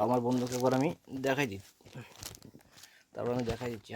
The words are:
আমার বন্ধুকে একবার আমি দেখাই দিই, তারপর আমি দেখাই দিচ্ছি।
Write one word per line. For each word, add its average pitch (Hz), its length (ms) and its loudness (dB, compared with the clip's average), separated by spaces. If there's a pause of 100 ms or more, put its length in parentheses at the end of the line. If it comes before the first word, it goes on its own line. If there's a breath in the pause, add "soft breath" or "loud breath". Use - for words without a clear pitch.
আমার 123 200 4
বন্ধুকে 123 320 2
একবার 127 200 4
আমি 139 120 2 (360)
দেখাই 135 260 2
দিই, 98 100 -10 (1500 soft breath)
তারপর 110 240 -4
আমি 127 140 0
দেখাই 120 220 -6
দিচ্ছি। 113 240 -14